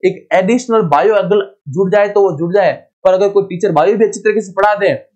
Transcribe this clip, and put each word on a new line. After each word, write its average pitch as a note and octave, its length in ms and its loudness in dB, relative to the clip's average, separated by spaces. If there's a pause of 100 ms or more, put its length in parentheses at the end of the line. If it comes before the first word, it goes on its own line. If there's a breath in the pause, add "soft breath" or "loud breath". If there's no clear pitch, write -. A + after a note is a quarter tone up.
एक F3+ 320 -4
additional A3+ 540 0
bio F#3+ 260 2
अगर G3 340 0 (200)
जुड़ F3+ 220 -2
जाए G#3 180 2
तो G#3 120 0
वो F3+ 160 0
जुड़ E3+ 160 -4
जाए, F#3 180 2 (320)
पर F#3 100 4
अगर G3 160 0
कोई G3 160 0
teacher F3+ 260 -4
bio F3 260 2
भी A3 80 2
अच्छी - 140 -2
तरीके G#3+ 220 -2
से F#3 120 -12
पढ़ा G#3 220 2
दे F#3 180 0 (220)